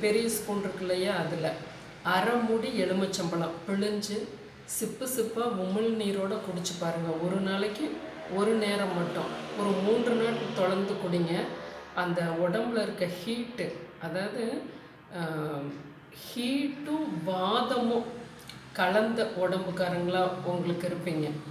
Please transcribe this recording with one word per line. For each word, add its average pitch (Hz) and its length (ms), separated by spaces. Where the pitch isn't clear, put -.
பெரிய 226 280
ஸ்பூன் 208 300
இருக்கு 185 260
இல்லையா, 185 300
அதுல 160 380
அரை 190 360
மூடி 226 300
எலுமிச்சம்பழம் 175 760
பிழிஞ்சு 208 500
சிப்பு - 420
சிப்பா - 380
உமிழ் 208 280
நீரோட 196 360
குடிச்சு 175 440
பாருங்க. 165 320
ஒரு 190 160
நாளைக்கு 202 440
ஒரு 208 200
நேரம் 202 400
மட்டும், 170 360
ஒரு 196 120
மூன்று 233 300
நாள் 226 280
தொடர்ந்து 190 380
குடிங்க. 175 400
அந்த 175 260
உடம்புல 220 400
இருக்க 185 260
ஹீட்டு, 226 480
அதாவது, 190 420
ஆ, 170 40
ஹீட்டும் 285 880
வாதமும் 226 840
கலந்த 214 500
உடம்புக்காரங்களா 180 840
உங்களுக்கு 175 420
இருப்பீங்க. 160 400